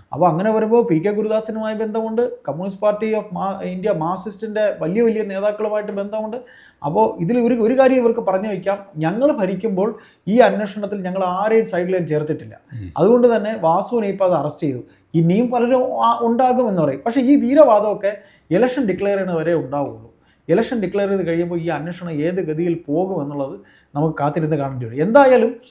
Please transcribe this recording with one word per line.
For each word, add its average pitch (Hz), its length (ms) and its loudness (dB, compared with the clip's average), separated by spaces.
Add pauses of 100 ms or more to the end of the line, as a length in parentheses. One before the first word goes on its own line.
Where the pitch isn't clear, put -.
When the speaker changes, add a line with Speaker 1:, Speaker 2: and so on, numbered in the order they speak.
(100)
Speaker 1:
അപ്പോൾ 147 160 2
അങ്ങനെ 180 240 2
വരുമ്പോൾ 220 340 2
പി 165 140 2
കെ 185 120 0
ഗുരുദാസനുമായി 214 680 -4
ബന്ധമുണ്ട്, 220 460 -2 (200)
കമ്മ്യൂണിസ്റ്റ് 185 400 -8
പാർട്ടി 208 300 0
of 208 200 -2
Ma-, 185 320 -6
ഇന്ത്യ 185 280 -2
മാർക്സിസ്റ്റിൻ്റെ 202 720 -4 (140)
വലിയ 180 240 0
വലിയ 220 200 2
നേതാക്കളുമായിട്ട് 208 720 -2
ബന്ധമുണ്ട്. 214 460 -6 (440)
അപ്പോൾ 170 220 2 (160)
ഇതിൽ 180 180 0
ഒരു, 233 220 4
ഒരു 220 140 2
കാര്യം 262 260 4
ഇവർക്ക് 233 240 2
പറഞ്ഞു 196 240 0
വയ്ക്കാം, 196 320 -4 (160)
ഞങ്ങൾ 185 360 0
ഭരിക്കുമ്പോൾ 196 560 -2 (380)
ഈ 214 140 2
അന്വേഷണത്തിൽ 202 640 0
ഞങ്ങൾ 185 280 -2
ആരെയും 214 380 2
സൈഡ് 180 240 -2
ലൈൻ 175 140 0
ചേർത്തിട്ടില്ല. 147 500 -4 (160)
Speaker 2:
ഉം. 101 240 -12
Speaker 1:
അതുകൊണ്ട് 240 320 6
തന്നെ 214 320 0
വാസുവിനെ 196 480 0
ഇപ്പോൾ 196 160 -2
അത് 180 140 2
അറസ്റ്റ് 147 280 -4
ചെയ്തു. 127 160 -4 (320)
ഇനിയും 175 360 4
പലരും 247 340 2 (180)
ആ, 233 80 4 (120)
ഉണ്ടാകുമെന്ന് 233 600 2
പറയും. 139 220 -2
പക്ഷേ 233 160 0
ഈ 262 160 6
വീരവാദമൊക്കെ 214 760 4 (380)
ഇലക്ഷൻ 247 360 2
ഡിക്ലെയർ 196 320 -2
ചെയ്യുന്നവരെ 175 360 0
ഉണ്ടാവുള്ളൂ. 131 540 -4 (400)
ഇലക്ഷൻ 226 320 2
ഡിക്ലെയർ 196 300 -2
ചെയ്ത് 196 160 0
കഴിയുമ്പോൾ 170 320 -2
ഈ 165 100 -4
അന്വേഷണം 170 520 -6
ഏത് 180 200 -2
ഗതിയിൽ 165 340 -2 (100)
പോകുമെന്നുള്ളത് 147 680 -4 (400)
നമുക്ക് 151 220 0
കാത്തിരുന്ന് 151 400 0
കാണേണ്ടി 135 300 -4
വരും. 117 160 -6
എന്തായാലും, 240 480 4 (200)